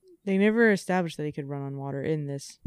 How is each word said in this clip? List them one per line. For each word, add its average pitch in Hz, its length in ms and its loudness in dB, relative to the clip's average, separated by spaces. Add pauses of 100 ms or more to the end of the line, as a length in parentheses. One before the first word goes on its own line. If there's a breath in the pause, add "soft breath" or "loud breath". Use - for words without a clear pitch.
(240)
They 196 140 2
never 214 340 6
established 180 460 0
that 151 80 -4
he 151 60 -6
could 143 160 -6
run 139 140 -6
on 139 140 -6
water 139 260 -6
in 151 240 0
this 139 400 -8